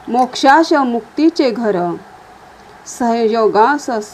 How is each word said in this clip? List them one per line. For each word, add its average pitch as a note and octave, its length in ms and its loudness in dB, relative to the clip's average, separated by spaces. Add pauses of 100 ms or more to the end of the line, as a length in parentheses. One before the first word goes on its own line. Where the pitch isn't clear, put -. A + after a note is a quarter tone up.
मोक्षाश C4+ 640 2
मुक्तीचे C#4 800 0
घर. F#3+ 400 -2 (1080)
सहयोगास A#3 920 0 (240)